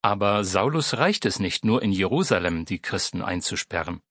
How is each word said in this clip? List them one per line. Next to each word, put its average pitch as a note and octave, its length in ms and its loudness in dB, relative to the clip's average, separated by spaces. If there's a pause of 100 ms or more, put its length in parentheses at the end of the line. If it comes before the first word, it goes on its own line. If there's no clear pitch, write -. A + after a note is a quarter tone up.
Aber G2+ 420 2
Saulus A2+ 540 0
reicht F3 260 2
es G#2 140 0
nicht, F#2 260 -2
nur A2 160 4
in G#2 120 0
Jerusalem F#2 720 0
die F#2+ 140 -4
Christen - 420 -4
einzusperren. E2+ 880 -4